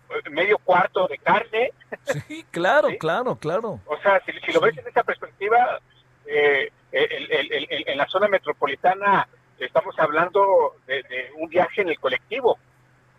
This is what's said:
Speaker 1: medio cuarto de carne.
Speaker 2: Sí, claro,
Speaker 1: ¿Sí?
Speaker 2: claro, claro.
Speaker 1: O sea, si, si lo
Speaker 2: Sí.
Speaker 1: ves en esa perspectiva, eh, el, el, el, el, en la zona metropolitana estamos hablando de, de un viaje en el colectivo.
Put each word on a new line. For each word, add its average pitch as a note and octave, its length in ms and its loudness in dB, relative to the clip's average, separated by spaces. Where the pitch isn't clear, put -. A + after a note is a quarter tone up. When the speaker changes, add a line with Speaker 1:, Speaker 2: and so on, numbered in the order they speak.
Speaker 1:
medio F3+ 300 0
cuarto F#3 500 2
de C#3 80 -10
carne. G#3+ 560 0
Speaker 2:
Sí, D4 460 -8
claro, G3+ 360 2
Speaker 1:
¿Sí? F#3+ 100 -6
Speaker 2:
claro, F#3 380 -2
claro. F3 500 -6
Speaker 1:
O D3+ 120 -4
sea, G3 280 4
si, D#3+ 60 -8
si E3 220 -6
lo E3 80 4
Speaker 2:
Sí. - 60 4
Speaker 1:
ves D#3+ 100 -2
en - 100 -16
esa A#3+ 160 0
perspectiva, - 800 0
eh, D3 460 0
el, D3 380 -2
el, D3 200 -2
el, D3 180 -4
el, D#3 180 -6
en C#3+ 100 -4
la C#3 100 0
zona G3 200 2
metropolitana F#3 1000 0
estamos D#3+ 420 -2
hablando E3+ 800 2
de, C3 160 -4
de - 320 -10
un D#3+ 140 -8
viaje E3+ 320 0
en F#3 80 -2
el D3+ 100 -4
colectivo. G3+ 580 -2